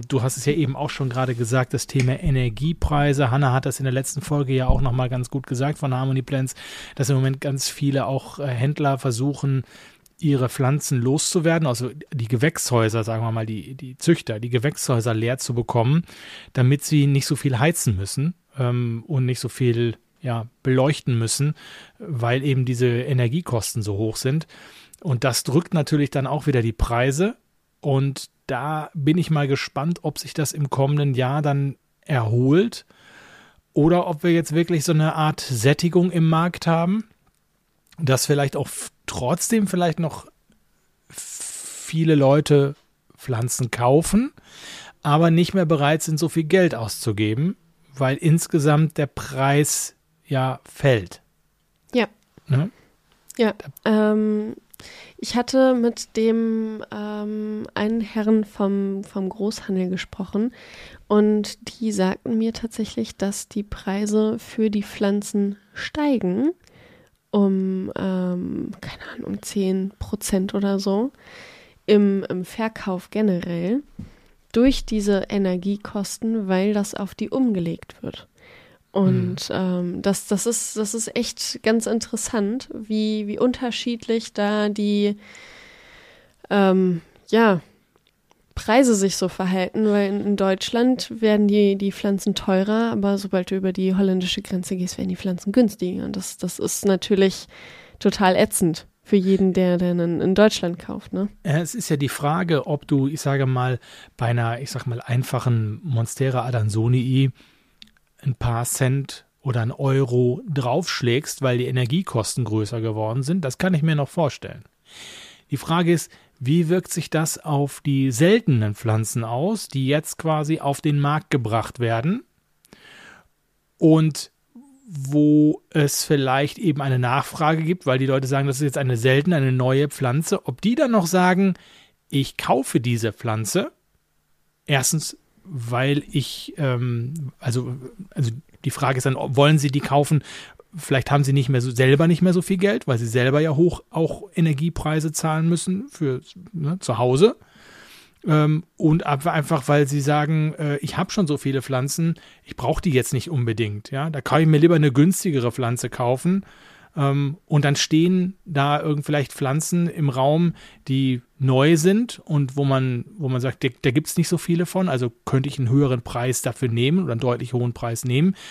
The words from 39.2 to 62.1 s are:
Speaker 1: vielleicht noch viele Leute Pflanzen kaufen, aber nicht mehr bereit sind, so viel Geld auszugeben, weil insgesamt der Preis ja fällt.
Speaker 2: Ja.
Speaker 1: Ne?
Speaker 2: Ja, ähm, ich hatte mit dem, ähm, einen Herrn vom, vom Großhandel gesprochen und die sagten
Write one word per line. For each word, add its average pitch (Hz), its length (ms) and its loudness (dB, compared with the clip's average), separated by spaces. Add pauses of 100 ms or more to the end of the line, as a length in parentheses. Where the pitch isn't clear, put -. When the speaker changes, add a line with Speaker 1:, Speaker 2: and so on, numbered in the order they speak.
Speaker 1:
vielleicht 175 320 0
noch - 280 -6 (840)
viele - 1080 -4
Leute 139 600 4 (420)
Pflanzen 120 540 -4
kaufen, 165 600 2 (720)
aber 165 280 4
nicht 170 220 4
mehr 190 120 2
bereit 151 380 2
sind, 156 160 -2
so 165 100 0
viel 165 140 -2
Geld 160 320 4
auszugeben, 113 800 -2 (400)
weil 135 220 0
insgesamt 151 800 2
der 143 100 0
Preis 139 880 0 (300)
ja 131 400 -2
fällt. 113 560 0 (720)
Speaker 2:
Ja. 233 140 2 (400)
Speaker 1:
Ne? 147 220 0 (680)
Speaker 2:
Ja, 220 160 2 (320)
ähm, 214 720 2 (600)
ich - 180 -8
hatte 262 400 4
mit 233 420 -2
dem, 220 760 0
ähm, 208 840 -8
einen 220 260 -2
Herrn 214 420 0
vom, 196 600 -2
vom 190 260 -6
Großhandel 190 600 -4
gesprochen 196 640 -6 (540)
und 214 720 0
die 220 120 -2
sagten 202 480 -2